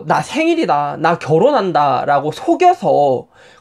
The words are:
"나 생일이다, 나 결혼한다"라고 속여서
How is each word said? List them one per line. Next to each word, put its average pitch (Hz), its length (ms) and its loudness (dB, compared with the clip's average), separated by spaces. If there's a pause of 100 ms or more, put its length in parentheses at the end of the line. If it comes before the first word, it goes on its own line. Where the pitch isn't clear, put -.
"나 151 160 0
생일이다, 196 800 -2
나 165 180 0
결혼한다"라고 151 1120 0
속여서 147 920 0 (340)